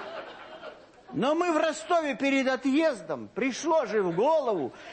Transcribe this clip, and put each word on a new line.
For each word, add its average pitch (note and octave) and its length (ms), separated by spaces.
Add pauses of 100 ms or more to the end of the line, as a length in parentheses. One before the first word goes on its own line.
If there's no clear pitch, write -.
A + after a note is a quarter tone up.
(1120)
Но C4+ 220
мы F4 180
в D4+ 60
Ростове D#4+ 560
перед C4+ 340
отъездом, B3+ 880
пришло C#4 500
же G#3+ 160
в F3+ 140
голову, A3+ 580 (200)